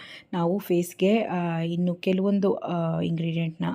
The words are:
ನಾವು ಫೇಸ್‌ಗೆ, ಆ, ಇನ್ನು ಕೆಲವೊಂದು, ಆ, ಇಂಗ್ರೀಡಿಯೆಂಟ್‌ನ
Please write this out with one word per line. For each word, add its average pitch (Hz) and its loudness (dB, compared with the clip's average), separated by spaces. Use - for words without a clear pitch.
ನಾವು 175 0
ಫೇಸ್‌ಗೆ, 185 2
ಆ, 175 -2
ಇನ್ನು 170 0
ಕೆಲವೊಂದು, 190 2
ಆ, 165 -2
ಇಂಗ್ರೀಡಿಯೆಂಟ್‌ನ 165 -2